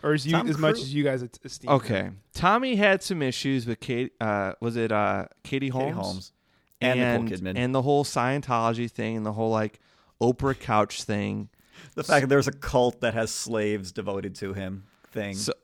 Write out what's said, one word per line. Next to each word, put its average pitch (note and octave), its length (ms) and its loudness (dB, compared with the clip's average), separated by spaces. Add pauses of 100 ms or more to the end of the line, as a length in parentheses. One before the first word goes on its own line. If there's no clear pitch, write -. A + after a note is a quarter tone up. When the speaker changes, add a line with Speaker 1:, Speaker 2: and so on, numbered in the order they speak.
Speaker 1:
or D3 100 4
as C#3+ 140 0
you, D#3+ 60 2
Speaker 2:
Tom D#3+ 140 2
Speaker 1:
as D3+ 120 0
much D#3 160 4
Speaker 2:
Cru- C3+ 80 -6
Speaker 1:
as C3+ 100 -6
you D3 100 2
guys C3 200 0
est-, - 200 -14
esteem - 280 -4
him. C#3+ 60 8
Speaker 3:
Okay, G2 320 0 (260)
Tommy A#3 400 2
had G3 260 4
some E3+ 220 -2
issues C3 420 0
with A#2 140 -4
Kate. B2+ 420 -4
Uh, G#2 400 0
was A#2 160 -2
it, A2+ 140 2
uh, G2+ 340 2 (180)
Katie C3+ 220 -2
Speaker 2:
Katie C3+ 60 -2
Speaker 3:
Holmes? C3 240 -2
Speaker 2:
Holmes. F#2+ 360 -6 (480)
And B2+ 200 2
Nicole B2 160 2
Speaker 3:
And, A#2 160 0
Speaker 2:
Kidman. F#2 260 -4
Speaker 3:
and B2 180 0
the C3 60 2
whole C#3+ 240 2
Scientology A#2+ 840 0
thing A2+ 260 -4
and G#2+ 80 -4
the G#2+ 80 -4
whole, A2 160 0
like, G#2+ 300 0 (420)
Oprah B2+ 360 2
couch G#2+ 460 0
thing. G#2 460 -4 (460)
Speaker 2:
The D#3 80 -4
fact C#3+ 180 4
that C3 60 0
there's C#3 200 6
a C#3 60 -2
cult B2 480 0
that A#2 140 0
has A2+ 160 0
slaves G#2 600 -2
devoted G2 440 -6
to G2 180 -6
him G2 320 -8 (260)
thing. G2+ 240 -6
Speaker 3:
So, G#2 160 -4 (120)